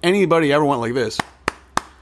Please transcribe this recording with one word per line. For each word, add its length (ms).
anybody 480
ever 140
went 160
like 140
this, 220